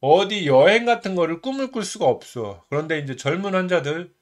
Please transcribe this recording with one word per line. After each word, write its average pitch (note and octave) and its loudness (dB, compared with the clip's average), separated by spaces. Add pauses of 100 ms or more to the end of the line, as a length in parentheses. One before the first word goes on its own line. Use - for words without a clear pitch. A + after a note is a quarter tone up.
어디 F#3 2
여행 E3 6
같은 A#3 0
거를 E3 -2
꿈을 C4+ -6
꿀 G#3+ -6
수가 F#3 -4
없어. G#2+ -4
그런데 D#3 -4
이제 C3+ -10
젊은 F#3 -4
환자들 F3 -2